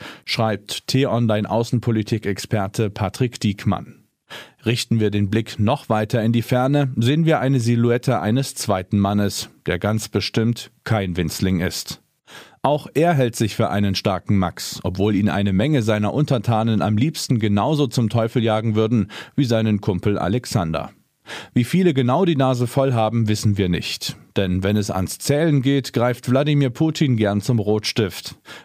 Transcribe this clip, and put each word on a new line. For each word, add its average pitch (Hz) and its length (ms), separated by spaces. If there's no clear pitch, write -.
schreibt - 640
T-Online-Außenpolitik-Experte 110 2000
Patrick 107 480
Diekmann. - 680
Richten 117 320
wir 107 140
den 101 180
Blick 110 300
noch 113 280
weiter 110 340
in 117 100
die 117 100
Ferne, 135 540
sehen 123 300
wir 156 120
eine 131 220
Silhouette 117 580
eines 110 380
zweiten 98 420
Mannes, 101 520
der 87 120
ganz 104 300
bestimmt 113 640
kein 98 340
Winzling 90 440
ist. - 420
Auch 143 320
er 165 220
hält 127 220
sich 110 180
für 107 160
einen 101 240
starken 98 420
Max, - 460
obwohl 92 320
ihn 101 140
eine 98 240
Menge 127 280
seiner 104 320
Untertanen 113 680
am 104 140
liebsten 131 420
genauso 110 480
zum 123 240
Teufel 113 320
jagen 110 320
würden 110 380
wie 147 80
seinen 110 360
Kumpel 98 380
Alexander. 90 720
Wie 123 80
viele 175 320
genau 131 300
die 175 100
Nase 131 320
voll 135 280
haben, 110 340
wissen 104 300
wir 95 100
nicht. - 480
Denn 95 280
wenn 104 120
es 104 140
ans 90 280
Zählen 147 440
geht, 135 300
greift 120 360
Wladimir 139 420
Putin 151 460
gern 104 240
zum 117 200
Rotstift. 104 720